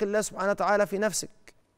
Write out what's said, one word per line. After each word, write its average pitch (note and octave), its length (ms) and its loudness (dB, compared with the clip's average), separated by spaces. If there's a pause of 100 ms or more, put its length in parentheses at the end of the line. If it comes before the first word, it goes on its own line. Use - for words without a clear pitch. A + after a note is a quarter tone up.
الله G#3 180 0
سبحانه G3 300 -2
وتعالى G3+ 360 2
في G3 120 -4
نفسك، G3+ 320 -2 (460)